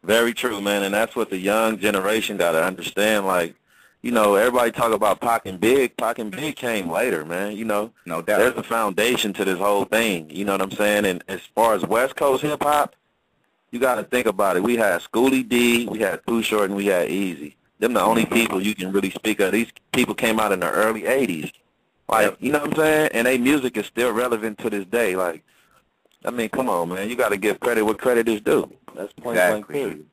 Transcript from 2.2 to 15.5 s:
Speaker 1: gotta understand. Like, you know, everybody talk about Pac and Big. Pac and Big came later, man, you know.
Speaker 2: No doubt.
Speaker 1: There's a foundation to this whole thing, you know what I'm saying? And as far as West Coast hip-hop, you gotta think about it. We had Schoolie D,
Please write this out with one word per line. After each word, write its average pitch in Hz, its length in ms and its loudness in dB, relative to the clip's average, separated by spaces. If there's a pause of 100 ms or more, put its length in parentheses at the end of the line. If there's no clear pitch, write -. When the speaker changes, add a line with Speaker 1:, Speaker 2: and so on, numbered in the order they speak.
Speaker 1:
gotta 82 260 2
understand. 95 640 0
Like, 90 300 0 (480)
you 120 80 -4
know, 107 240 4
everybody 120 360 4
talk 117 220 0
about 101 260 0
Pac 117 280 -2
and 92 120 -10
Big. 123 380 2
Pac 117 220 -4
and 107 100 -8
Big 135 260 -8
came 104 360 -4
later, 92 340 -2
man, 95 320 -6
you 113 80 -8
know. 107 260 -2 (140)
Speaker 2:
No 85 160 -6
doubt. 101 160 0
Speaker 1:
There's 120 180 4
a - 60 -6
foundation 110 720 0
to 101 120 -2
this 95 120 0
whole 101 280 2
thing, 101 440 0
you 87 160 -6
know 101 60 0
what 98 100 0
I'm 95 80 -4
saying? 104 360 0
And 90 220 -2
as 95 120 -8 (160)
far 113 180 4
as 95 140 -2
West 117 280 0
Coast 135 280 0
hip-hop, 147 520 0 (760)
you 123 80 -8
gotta 120 240 0
think 120 240 0
about 95 300 2
it. 92 60 0
We 117 140 2
had 98 240 2
Schoolie 131 460 0
D, 120 400 2